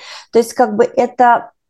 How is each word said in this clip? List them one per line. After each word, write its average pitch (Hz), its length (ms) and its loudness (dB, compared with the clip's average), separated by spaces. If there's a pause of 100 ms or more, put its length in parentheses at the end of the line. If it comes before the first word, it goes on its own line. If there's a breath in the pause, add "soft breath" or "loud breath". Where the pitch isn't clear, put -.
(320 loud breath)
То 226 60 2
есть 233 160 -2
как 214 220 -2
бы 233 80 2
это, - 680 0 (180)